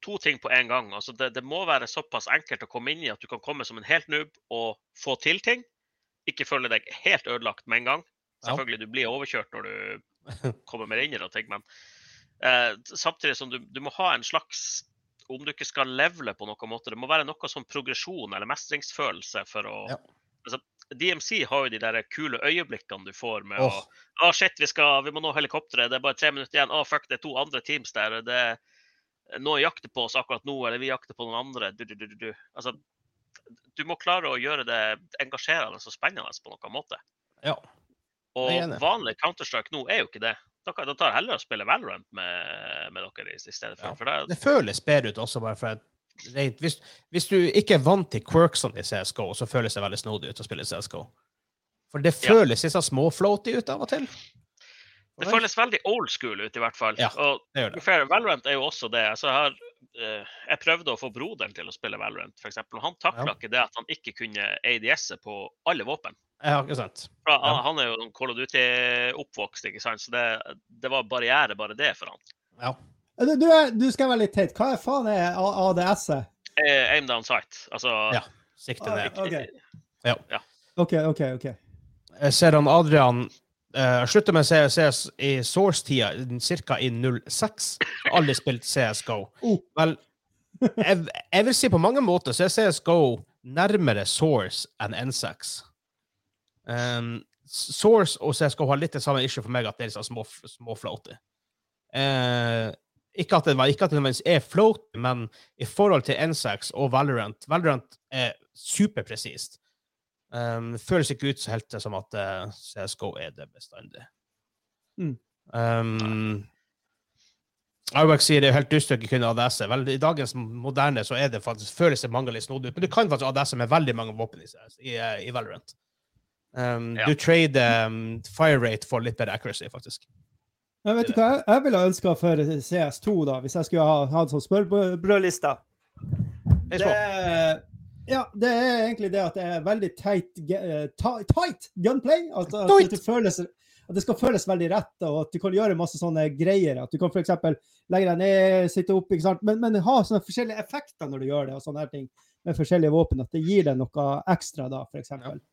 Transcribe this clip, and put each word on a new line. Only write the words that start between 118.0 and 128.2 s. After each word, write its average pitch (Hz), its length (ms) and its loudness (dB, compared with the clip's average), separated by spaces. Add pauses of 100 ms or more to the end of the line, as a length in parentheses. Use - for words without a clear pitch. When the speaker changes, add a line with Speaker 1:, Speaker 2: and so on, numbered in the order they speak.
Speaker 2:
sier 143 220 6
det 135 80 8
er 143 80 6
helt 135 100 -2
dust 151 240 4
å 127 60 2
ikke 113 160 -8
kunne 123 160 2
A - 20 0
D 117 80 0
S. 120 240 0
Vel, 127 240 -2
i 131 80 0
dagens 147 400 0
moderne 127 680 -2
så 123 100 -4
er 135 160 0
det 107 80 -4
faktisk, 107 320 -10
føles 165 320 2
det 117 80 -6
mange 127 220 -2
litt 110 100 -8
snodig 131 240 -8
ut, - 80 -12
men 175 80 -2
du 180 80 -4
kan 220 160 4
faktisk 135 160 0
A 131 80 -2
D 135 80 2
S 139 160 -2
med 120 140 0
veldig 147 260 4
mange 113 220 -8
våpen 110 260 -8
i - 60 -20
C - 160 -20
S, - 100 -20
i, 127 240 -12
eh, 107 240 -6
i 120 80 -10
Valorant. 104 400 -10 (800)
Ehm, 120 420 -4
Speaker 1:
Ja. 110 100 0
Speaker 2:
du 151 80 6
trader, 135 720 6
ehm, 113 360 -6